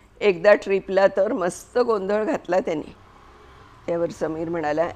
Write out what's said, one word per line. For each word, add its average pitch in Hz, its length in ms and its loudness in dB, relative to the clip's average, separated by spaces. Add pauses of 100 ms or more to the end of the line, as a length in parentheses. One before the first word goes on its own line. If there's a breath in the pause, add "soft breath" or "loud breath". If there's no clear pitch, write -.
(220 soft breath)
"एकदा 196 320 4
ट्रिपला 196 540 2
तर 196 260 0
मस्त 185 440 -4
गोंधळ 214 460 0
घातला 185 360 -2
त्याने." 165 360 -6 (920)
त्यावर 170 220 -2
समीर 160 400 -6
म्हणाला, 160 460 -2